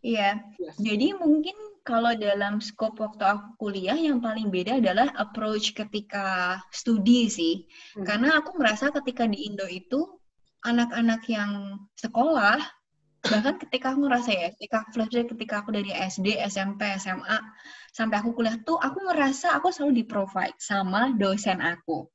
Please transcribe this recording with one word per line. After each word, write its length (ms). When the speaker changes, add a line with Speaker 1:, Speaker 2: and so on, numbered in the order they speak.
Speaker 1:
iya. 320
Speaker 2:
Yes. 160
Speaker 1:
Jadi 400
mungkin 400
kalau 320
dalam 480
scope 400
waktu 240
aku 320
kuliah, 400
yang 240
paling 320
beda 240
adalah 400
approach 560
ketika 960
studi 640
sih. 320
Speaker 2:
Hmm. 80
Speaker 1:
Karena 320
aku 240
merasa 320
ketika 320
di 240
Indo 160
itu, 560
anak-anak 680
yang 520
sekolah, 640
bahkan 320
ketika 400
aku 80
ngerasa 320
ya, 160
ketika 320
aku 80
flashback, 400
ketika 320
aku 80
dari 160
S 320
D, 160
S 240
M 160
P, 80
S 240
M 160
A, 160
sampai 320
aku 160
kuliah 240
tuh, 160
aku 240
ngerasa 560
aku 160
selalu 320
di-provide 560
sama 560
dosen 400
aku. 580